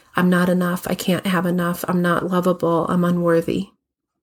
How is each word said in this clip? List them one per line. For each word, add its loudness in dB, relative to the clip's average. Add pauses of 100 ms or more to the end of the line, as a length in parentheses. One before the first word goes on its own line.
(160)
"I'm 2
not 2
enough, -2
I -2
can't -2
have 0
enough, -2
I'm 0
not 0
lovable, 0
I'm 0
unworthy," 0 (540)